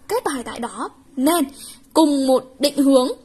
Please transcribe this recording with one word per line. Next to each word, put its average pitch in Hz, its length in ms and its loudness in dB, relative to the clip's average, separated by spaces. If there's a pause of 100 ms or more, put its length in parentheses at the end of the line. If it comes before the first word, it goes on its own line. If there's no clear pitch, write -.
kết 494 160 -4
bài 269 220 -6
tại - 140 -12
đó. 233 300 -10 (260)
Nên 302 280 2 (500)
cùng 285 340 2
một - 320 0
định 285 180 0
hướng 269 300 4 (180)